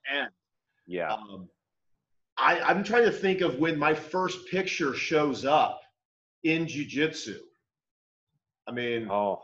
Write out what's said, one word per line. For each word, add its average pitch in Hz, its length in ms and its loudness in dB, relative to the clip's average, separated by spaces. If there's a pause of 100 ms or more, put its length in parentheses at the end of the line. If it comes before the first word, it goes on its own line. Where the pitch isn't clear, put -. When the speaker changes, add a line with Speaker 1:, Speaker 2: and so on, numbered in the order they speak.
(120)
Speaker 1:
end. 139 200 -4 (560)
Speaker 2:
Yeah. 87 260 -4
Speaker 1:
Um, 98 340 -12 (960)
I, 165 200 4
I'm 180 240 2
trying 233 180 4
to 208 80 4
think 190 300 0
of 135 180 0
when 160 180 2
my 151 160 4
first 180 540 -4
picture 175 460 -2
shows 147 500 0
up 139 380 2 (640)
in 160 240 2
jiu-jitsu. 139 680 -4 (1300)
I 113 40 -10
mean, 120 380 -2
Speaker 2:
Oh, 101 340 0